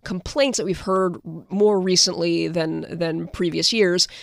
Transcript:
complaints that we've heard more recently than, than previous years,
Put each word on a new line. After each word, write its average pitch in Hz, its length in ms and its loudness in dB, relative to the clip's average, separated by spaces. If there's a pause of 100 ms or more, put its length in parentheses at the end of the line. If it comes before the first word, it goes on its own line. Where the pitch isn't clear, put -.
complaints 262 540 -2
that 175 80 -2
we've 180 160 -2
heard 185 360 0 (320)
more 202 300 4
recently 170 680 2
than, 160 420 -2
than 165 380 -4
previous 165 460 -2
years, 185 340 2 (160)